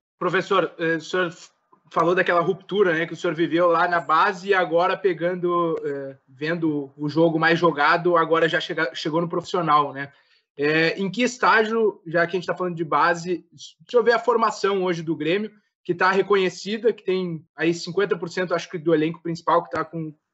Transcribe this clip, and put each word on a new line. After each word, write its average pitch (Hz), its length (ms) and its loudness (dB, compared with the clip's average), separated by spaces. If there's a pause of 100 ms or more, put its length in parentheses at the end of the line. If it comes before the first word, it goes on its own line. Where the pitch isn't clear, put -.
(180)
Professor, 175 600 0
eh, 165 180 -2
o 156 40 -6
senhor 175 320 -4 (580)
falou 175 240 2
daquela 180 260 2
ruptura, 180 540 0
né, 165 120 -2
que 165 60 -12
o 160 40 -10
senhor 170 180 -2
viveu 165 340 2
lá 170 180 2
na 175 140 0
base 180 480 0
e 196 60 2
agora 180 420 2
pegando, 170 880 -2
eh, 139 320 -8 (120)
vendo 147 680 -4
o 147 120 -4
jogo 160 300 2
mais 165 200 4
jogado, 165 580 2
agora 160 320 2
já 160 120 0
chega, 160 320 -4
chegou 160 280 -4
no 170 80 -2
profissional, 160 640 0
né? 139 200 -12 (460)
Eh, 156 380 2
em 196 140 -4
que 214 120 -2
estágio, 220 840 2
já 170 200 0
que 170 100 -6
a - 20 0
gente 170 80 -6
tá 185 80 -4
falando 180 220 -4
de 165 80 -4
base, 165 680 0
o - 380 -20
senhor 240 120 4
vê 220 100 4
a 233 60 2
formação 208 640 0
hoje 170 180 -2
do 160 140 -2
Grêmio, 180 340 -2 (340)
que 175 100 -2
tá 185 160 2
reconhecida, 196 800 0
que - 120 -12
tem 180 400 -4 (100)
aí 165 200 0
cinquenta 185 420 -2
por 170 140 -8
cento, 180 240 -4
acho 165 160 -6
que, 180 80 -8
do 160 160 2
elenco 156 280 0
principal 170 420 0
que - 60 -18
tá 160 140 -4
com, 156 300 -10 (180)